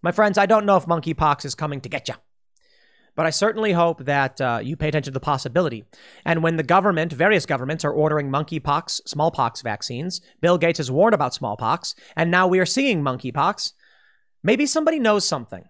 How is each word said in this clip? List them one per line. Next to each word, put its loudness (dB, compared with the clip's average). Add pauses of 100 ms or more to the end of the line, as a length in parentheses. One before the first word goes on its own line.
My 0
friends, 2
I 4
don't 4
know 6
if 0
monkeypox 0
is -8
coming -6
to -14
get -8
ya, -8 (1000)
but 0
I 2
certainly 0
hope 2
that, 0
uh, 0
you -6
pay -2
attention -2
to -4
the -8
possibility. -2 (400)
And 0
when 0
the -2
government, 2
various 2
governments, -4
are 0
ordering 0
monkeypox, -2
smallpox -2
vaccines, -6 (200)
Bill 4
Gates 0
has -4
warned 4
about -2
smallpox, -4 (200)
and 0
now 4
we 4
are 2
seeing 0
monkeypox, -2 (680)
maybe 2
somebody 0
knows 2
something. -6